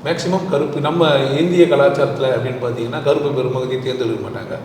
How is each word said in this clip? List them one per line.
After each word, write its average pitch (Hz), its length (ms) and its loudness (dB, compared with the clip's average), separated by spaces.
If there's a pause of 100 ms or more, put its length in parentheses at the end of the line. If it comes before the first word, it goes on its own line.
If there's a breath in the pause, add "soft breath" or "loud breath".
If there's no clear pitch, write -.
மேக்ஸிமம் 170 460 -2
கருப்பு. 147 300 0
நம்ம 156 360 2
இந்திய 160 500 4
கலாச்சாரத்துல 135 640 2
அப்படின்னு 123 300 -2
பார்த்தீங்கன்னா, 123 420 -4
கருப்பு 147 260 2
பெரும்பகுதி 127 500 -2
தேர்ந்தெடுக்க 120 480 -4
மாட்டாங்க. 95 380 -8